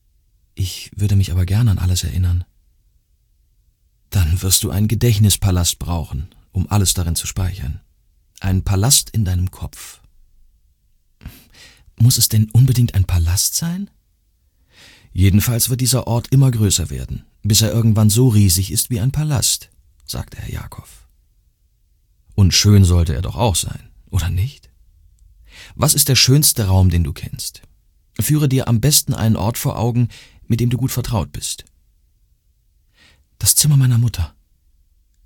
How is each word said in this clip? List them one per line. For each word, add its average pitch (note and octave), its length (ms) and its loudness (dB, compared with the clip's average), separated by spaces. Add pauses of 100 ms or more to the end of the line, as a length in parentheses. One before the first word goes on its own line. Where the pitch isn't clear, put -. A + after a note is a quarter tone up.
(560)
„Ich - 400 -8
würde G2+ 180 0
mich G2 160 2
aber F2 160 0
gern A2 220 0
an F2+ 100 0
alles F2+ 240 0
erinnern.“ F2 420 -2 (1700)
„Dann F2 320 0
wirst F#2+ 220 -2
du C2+ 60 -4
einen G2+ 180 0
Gedächtnispalast G2+ 920 0
brauchen, D#2 560 -8 (160)
um F2+ 180 -4
alles G2+ 260 0
darin E2+ 200 -2
zu - 140 -8
speichern. F2 520 -8 (600)
Einen F#2+ 240 0
Palast G#2 460 0
in A2 140 -2
deinem F#2 260 -2
Kopf.“ - 500 -18 (2000)
„Muss A#2+ 200 4
es - 100 0
denn G#2+ 220 0
unbedingt B2 440 2
ein F#2+ 100 2
Palast F2 500 0
sein?“ F3+ 360 -6 (1200)
„Jedenfalls G#2 580 2
wird B2+ 100 -4
dieser B2+ 260 0
Ort A#2 220 -2
immer C3 220 4
größer G2 400 0
werden, B1+ 340 -10 (180)
bis G#2 200 2
er G#2+ 100 0
irgendwann A2 380 4
so B2 180 4
riesig G2 420 2
ist - 200 -4
wie A2+ 100 -2
ein C3+ 120 0
Palast“, D3 580 -4 (340)
sagte - 340 -12
Herr - 120 -12
Jakow. - 560 -16 (1300)
„Und F#2 180 4
schön G2+ 320 6
sollte F2 300 2
er A#1+ 80 -4
doch - 140 -8
auch G2+ 200 0
sein, - 340 -8 (200)
oder F2 180 -2
nicht? F#2 420 -6 (1040)
Was - 200 0
ist - 140 -2
der B2+ 80 2
schönste C3 500 2
Raum, F#2 240 4
den E2+ 120 0
du - 120 -4
kennst? - 480 -14 (580)
Führe D3 280 0
dir B2+ 200 0
am A#2 120 2
besten C#3 340 0
einen A2 220 0
Ort - 200 -4
vor - 220 -6
Augen, A#2 300 0 (380)
mit A#2 140 0
dem A#2+ 80 0
du A#2+ 80 -2
gut A#2+ 160 -4
vertraut A2 400 -4
bist.“ - 320 -12 (1700)
„Das - 160 -2
Zimmer D3 240 2
meiner B2 200 2
Mutter“, A2+ 360 -2 (920)